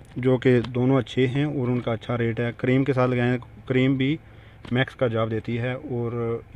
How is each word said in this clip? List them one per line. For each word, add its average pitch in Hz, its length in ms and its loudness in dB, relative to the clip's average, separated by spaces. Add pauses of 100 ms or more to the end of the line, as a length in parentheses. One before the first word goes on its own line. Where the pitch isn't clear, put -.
(180)
जो 127 200 2
कि 123 220 6
दोनों 123 380 2
अच्छे 131 300 0
हैं 139 180 0
और 139 240 -2
उनका 123 220 -2
अच्छा 113 240 -4
rate 117 240 -2
है। 120 120 -2
Cream 127 320 2
के 135 100 0
साथ 127 140 2
लगाएं, 123 300 0 (300)
cream 131 300 2
भी 135 220 0 (540)
मैक्स 127 220 0
का 131 120 0
जॉब 113 220 0
देती 113 280 -4
है, 127 180 -4
और 120 680 -6 (120)